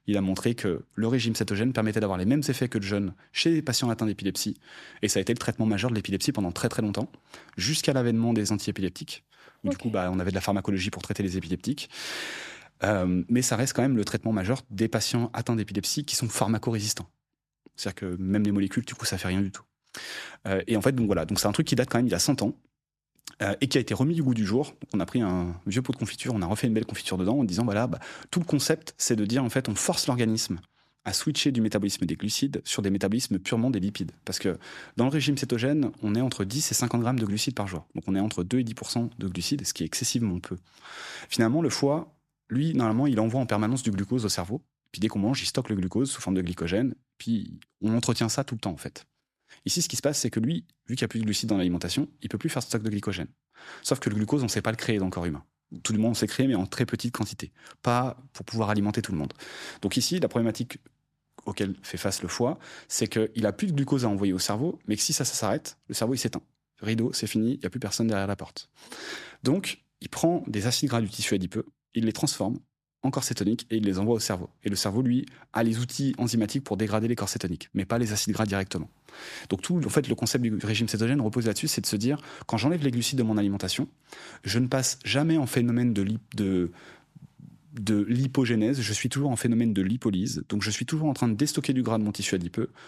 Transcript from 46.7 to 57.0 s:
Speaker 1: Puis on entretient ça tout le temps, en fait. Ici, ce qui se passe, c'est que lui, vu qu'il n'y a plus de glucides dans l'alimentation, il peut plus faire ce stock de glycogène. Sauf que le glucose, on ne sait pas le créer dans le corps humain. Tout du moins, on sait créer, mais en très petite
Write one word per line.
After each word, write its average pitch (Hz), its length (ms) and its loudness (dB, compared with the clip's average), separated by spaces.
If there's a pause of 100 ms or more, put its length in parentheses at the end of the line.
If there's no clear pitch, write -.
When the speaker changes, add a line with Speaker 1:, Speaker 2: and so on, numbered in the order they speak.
Speaker 1:
Puis - 420 -4 (220)
on 110 160 2
entretient 120 320 2
ça 135 160 0
tout - 100 -6
le 110 60 -8
temps, 95 120 -2
en 73 40 -8
fait. - 300 -14 (580)
Ici, 170 160 0
ce - 80 0
qui 113 80 -6
se - 60 -4
passe, 143 160 2
c'est 123 120 0
que 113 100 0
lui, 160 260 -2 (200)
vu 120 80 -4
qu'il 127 80 -2
n'y 117 40 0
a - 20 -6
plus 113 120 -2
de 110 40 0
glucides 107 240 0
dans 104 80 2
l'alimentation, 90 520 0 (120)
il - 80 -10
peut 107 100 -6
plus 165 100 -4
faire 127 140 -2
ce - 60 -10
stock 107 140 -2
de 110 80 -2
glycogène. 95 380 -4 (540)
Sauf - 180 0
que - 80 0
le 104 80 0
glucose, 117 260 2
on 117 40 0
ne 101 40 0
sait 101 120 -2
pas 113 80 0
le 117 60 -2
créer 110 220 0
dans 95 80 0
le 92 40 0
corps 87 140 -4
humain. 73 200 -4 (380)
Tout 107 100 -2
du 107 60 2
moins, 113 120 4
on 113 40 0
sait 110 120 2
créer, 131 200 0
mais 131 80 2
en 92 120 0
très - 180 -2
petite 120 300 -4